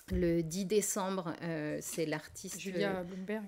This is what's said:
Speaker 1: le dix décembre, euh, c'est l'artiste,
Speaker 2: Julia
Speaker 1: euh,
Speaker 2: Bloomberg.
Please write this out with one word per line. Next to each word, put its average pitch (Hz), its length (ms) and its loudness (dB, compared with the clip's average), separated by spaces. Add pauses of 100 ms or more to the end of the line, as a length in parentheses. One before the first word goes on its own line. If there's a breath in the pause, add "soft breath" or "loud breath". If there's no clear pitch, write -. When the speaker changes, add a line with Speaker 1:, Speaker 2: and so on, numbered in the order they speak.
(120)
Speaker 1:
le 170 320 4
dix 175 220 -2
décembre, 190 760 2
euh, 151 400 -2
c'est 160 240 -2
l'artiste, 156 540 -4
Speaker 2:
Julia 190 400 0
Speaker 1:
euh, 180 40 -4
Speaker 2:
Bloomberg. 190 440 -6